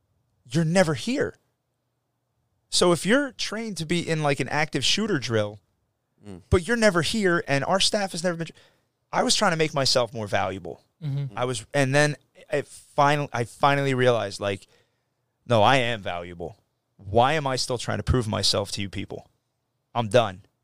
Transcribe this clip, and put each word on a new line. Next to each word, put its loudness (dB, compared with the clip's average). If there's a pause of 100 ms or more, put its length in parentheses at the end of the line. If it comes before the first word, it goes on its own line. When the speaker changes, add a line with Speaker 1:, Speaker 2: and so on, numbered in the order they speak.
(500)
Speaker 1:
"You're 0
never 2
here. -4 (1300)
So 4
if -2
you're 2
trained -8
to -8
be -2
in, -2
like, 0
an -4
active -2
shooter 0
drill, -2 (680)
Speaker 2:
Mm. -16
Speaker 1:
but 2
you're 0
never 4
here 0
and 0
our 0
staff 0
has -8
never -2
been -8
tr-," -20 (600)
I 0
was 2
trying 2
to -2
make 0
myself 2
more -6
valuable. -4 (220)
Speaker 3:
Mm-hmm. -6
Speaker 1:
I -2
was, -4 (100)
and 2
then 2 (340)
I -2
fin-, 0
I -2
finally 0
realized, 0
like, -4 (800)
"No, 4
I 6
am 0
valuable. -8 (400)
Why 2
am -2
I -2
still -4
trying -6
to -4
prove 0
myself -2
to -6
you -6
people? -12 (640)
I'm -2
done. 2 (220)